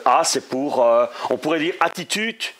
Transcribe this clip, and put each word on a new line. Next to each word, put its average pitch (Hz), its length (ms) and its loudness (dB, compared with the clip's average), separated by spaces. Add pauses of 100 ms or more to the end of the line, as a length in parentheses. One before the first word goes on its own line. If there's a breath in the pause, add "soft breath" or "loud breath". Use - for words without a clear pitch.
A, 139 200 4
c'est - 240 -2
pour, 131 360 0
euh, 117 220 4 (240 loud breath)
on 123 60 0
pourrait 156 240 -2
dire 165 180 -2
attitude. 202 640 -4 (180)